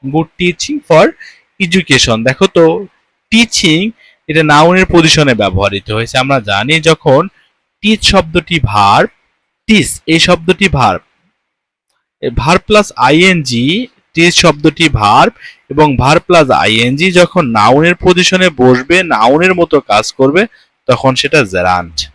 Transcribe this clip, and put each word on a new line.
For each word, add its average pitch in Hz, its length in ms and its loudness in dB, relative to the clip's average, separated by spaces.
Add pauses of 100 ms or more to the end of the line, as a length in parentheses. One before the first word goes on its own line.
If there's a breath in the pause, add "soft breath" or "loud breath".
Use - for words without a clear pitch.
Good 151 200 -2 (140)
teaching 185 400 -6 (120)
for 190 200 4 (560 loud breath)
education, 131 560 0
দেখো 127 240 -2
তো 175 380 0 (440)
টিচিং 214 640 0 (360 soft breath)
এটা 156 160 0
নাউনের 165 420 2
পজিশনে 160 480 0
ব্যবহৃত 98 580 -4
হয়েছে। 113 260 -6
আমরা 135 220 -2
জানি 107 400 -4
যখন 156 480 0 (540)
টিচ 208 220 0
শব্দটি 170 600 -2
ভার্ব, 107 460 2 (580)
টিচ 202 400 0
এই 160 120 0
শব্দটি 180 500 -2
ভার্ব, 117 320 0 (1200)
এ 135 80 -6
ভার্ব 135 380 -2
প্লাস 208 280 0
আইএনজি, 156 920 0 (260)
টিচ 170 220 0
শব্দটি 156 540 0
ভার্ব, 120 440 2 (400 loud breath)
এবং 143 240 0
ভার্ব 139 300 0
প্লাস 160 220 2
আইএনজি 117 600 0
যখন 175 340 0
নাউনের 127 500 2
পজিশনে 185 540 0
বসবে, 131 540 0
নাউনের 151 500 0
মতো 165 260 0
কাজ 107 340 -2
করবে, 143 320 0 (400 soft breath)
তখন 131 300 -2
সেটা 139 280 -2
জেরান্ট। 90 720 -4